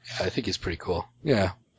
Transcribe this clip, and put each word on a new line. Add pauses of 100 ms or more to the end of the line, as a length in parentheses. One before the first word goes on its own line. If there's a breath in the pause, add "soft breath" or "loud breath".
(200)
I
think
he's
pretty
cool. (160)
Yeah. (280)